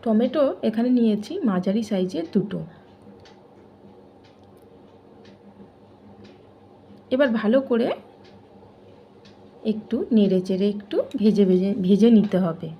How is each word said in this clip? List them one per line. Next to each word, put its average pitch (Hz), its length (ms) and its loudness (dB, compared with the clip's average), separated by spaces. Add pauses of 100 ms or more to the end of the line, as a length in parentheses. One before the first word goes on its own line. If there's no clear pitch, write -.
টমেটো 254 580 0
এখানে 226 280 -2
নিয়েছি 233 500 0
মাঝারি 196 440 -2
সাইজের 190 400 -4 (100)
দুটো। 180 320 -2 (4000)
এবার 262 160 0
ভালো 226 340 0
করে 262 340 -2 (1700)
একটু 226 460 -4
নেড়ে 190 300 2
চেড়ে 185 280 -2
একটু 208 340 -4 (120)
ভেজে 202 300 4
ভেজে, 185 280 2
ভেজে 202 380 4
নিতে 196 280 4
হবে। 165 300 -4 (100)